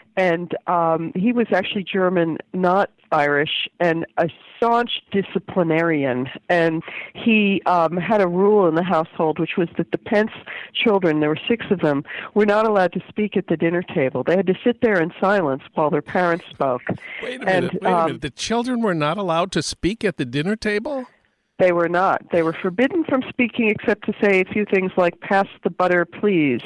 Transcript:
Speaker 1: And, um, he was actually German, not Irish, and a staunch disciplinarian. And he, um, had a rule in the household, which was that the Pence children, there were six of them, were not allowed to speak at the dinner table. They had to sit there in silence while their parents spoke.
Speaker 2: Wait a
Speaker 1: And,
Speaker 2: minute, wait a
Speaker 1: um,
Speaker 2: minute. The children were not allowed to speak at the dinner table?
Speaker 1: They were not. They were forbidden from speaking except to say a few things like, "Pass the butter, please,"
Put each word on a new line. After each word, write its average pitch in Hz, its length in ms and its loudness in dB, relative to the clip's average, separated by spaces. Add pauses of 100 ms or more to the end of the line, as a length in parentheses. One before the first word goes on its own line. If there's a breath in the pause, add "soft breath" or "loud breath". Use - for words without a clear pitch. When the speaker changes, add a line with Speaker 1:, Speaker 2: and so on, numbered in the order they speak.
(180 loud breath)
Speaker 1:
And, 175 360 0 (120)
um, 165 480 0
he 202 180 0
was 233 200 2
actually 190 320 -2
German, 180 540 0 (160)
not 185 360 2 (220)
Irish, 147 560 0 (120)
and 165 260 0 (100)
a 170 120 2 (280)
staunch 233 540 0
disciplinarian. 160 1160 0 (200)
And 165 340 2 (320 loud breath)
he, 214 520 2
um, 170 320 2
had 196 240 0
a 180 60 2
rule 196 380 4
in 160 100 2
the 170 60 2
household, 160 560 0
which 165 200 -2
was 170 180 0
that - 160 -4
the 165 60 -2
Pence 214 320 0 (420 loud breath)
children, 180 480 2
there 151 80 2
were 151 100 -2 (100)
six 233 220 -2
of 180 100 0
them, 147 220 2 (320 loud breath)
were 208 120 4
not 214 200 2
allowed 190 280 2
to 185 140 -4
speak 214 280 -2
at 185 120 -2
the 170 100 0
dinner 170 240 0
table. 131 420 -2
They 165 120 2
had 190 100 4
to 185 80 4 (100)
sit 240 160 2
there 208 220 4
in 170 180 -2
silence 185 420 2 (120)
while 156 160 0
their 147 120 -2
parents 180 480 -2
spoke. 127 320 -2 (400 loud breath)
Speaker 2:
Wait 254 200 -10
a 196 60 -4
Speaker 1:
And, 180 180 2
Speaker 2:
minute, - 160 -6
wait 190 80 0
a 180 60 2
Speaker 1:
um, 165 100 2
Speaker 2:
minute. 160 160 -6
The 143 80 -6
children 233 500 -4
were 208 140 0
not 156 240 -2
allowed 180 340 -2
to 160 100 -2
speak - 400 -4
at 190 140 -2
the 151 80 -4
dinner 147 320 -4
table? 247 480 -4 (540)
Speaker 1:
They 180 140 4
were 170 160 2
not. 175 320 2 (120)
They 170 100 2
were 160 100 0
forbidden 254 520 -2
from 262 260 -2
speaking 226 400 -2
except - 340 -2
to 214 80 -4 (100)
say 196 200 4
a - 20 2
few 208 220 -4
things 185 320 0
like, 175 220 2
"Pass 196 260 0 (180)
the 196 60 0
butter, 180 340 2
please," 156 600 0